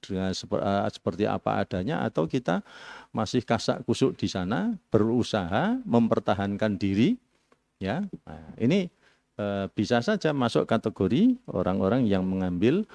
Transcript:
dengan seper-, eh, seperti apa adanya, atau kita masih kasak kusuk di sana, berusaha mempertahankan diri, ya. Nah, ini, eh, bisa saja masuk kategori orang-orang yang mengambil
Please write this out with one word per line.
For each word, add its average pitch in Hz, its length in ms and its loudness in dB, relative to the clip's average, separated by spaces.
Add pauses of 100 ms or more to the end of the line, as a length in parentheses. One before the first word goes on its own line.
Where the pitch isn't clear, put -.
dengan 95 320 -4
seper-, - 320 -4
eh, 101 240 0
seperti 98 400 -4
apa 104 320 -2
adanya, 101 400 -4
atau 123 240 -2
kita 139 400 -2 (480)
masih 113 320 -2
kasak - 400 -2
kusuk 117 320 2
di - 80 -4
sana, 107 480 -2 (160)
berusaha 113 960 2
mempertahankan 104 960 2
diri, 104 340 4 (600)
ya. 107 240 -4 (240)
Nah, 80 180 -16 (140)
ini, 175 320 2 (480)
eh, 101 340 -2
bisa 120 300 2
saja 156 320 0
masuk 127 320 0
kategori 117 720 2 (160)
orang-orang 98 560 2
yang 95 160 2
mengambil 95 580 0 (120)